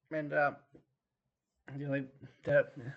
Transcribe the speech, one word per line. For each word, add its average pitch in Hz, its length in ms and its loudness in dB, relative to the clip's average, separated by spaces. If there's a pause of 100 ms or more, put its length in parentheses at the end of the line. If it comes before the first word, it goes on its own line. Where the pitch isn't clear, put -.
(100)
And, 151 220 -4
uh, 143 200 2 (1200)
you 143 100 -6
know, 139 60 -2
like, 143 160 -2 (360)
the, 571 220 6 (300)